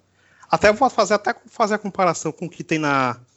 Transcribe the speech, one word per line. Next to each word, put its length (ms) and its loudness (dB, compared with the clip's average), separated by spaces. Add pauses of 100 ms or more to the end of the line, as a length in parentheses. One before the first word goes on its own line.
(500)
Até 220 4
vou 180 0
fazer, 240 0
até 200 -2 (120)
fazer 280 -2
a 40 0
comparação 540 -2
com 140 -12
o 40 -12
que 140 -14
tem 140 -2
na, 420 0 (160)